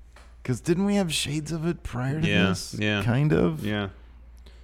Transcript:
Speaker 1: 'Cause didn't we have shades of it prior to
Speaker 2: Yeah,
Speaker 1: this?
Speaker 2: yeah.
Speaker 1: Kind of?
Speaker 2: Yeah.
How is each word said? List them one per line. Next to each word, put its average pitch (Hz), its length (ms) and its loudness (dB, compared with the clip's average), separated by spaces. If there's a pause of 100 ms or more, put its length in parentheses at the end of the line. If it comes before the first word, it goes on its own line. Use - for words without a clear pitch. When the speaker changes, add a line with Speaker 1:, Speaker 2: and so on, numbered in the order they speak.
(440)
Speaker 1:
'Cause 127 160 -2
didn't 175 260 0
we 202 80 2
have 190 180 0
shades 147 400 -4
of 160 140 -4
it 175 160 -4
prior 131 380 -4
to 156 60 0
Speaker 2:
Yeah, 104 220 4
Speaker 1:
this? 92 300 -4
Speaker 2:
yeah. 104 240 2
Speaker 1:
Kind 131 300 2
of? 160 320 2
Speaker 2:
Yeah. 104 240 -2 (760)